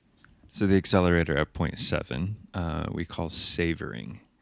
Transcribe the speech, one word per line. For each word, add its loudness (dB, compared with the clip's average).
So -2
the 6
accelerator 4
at -2
point -4
seven, -2
uh, -4
we -4
call -6
savoring. -4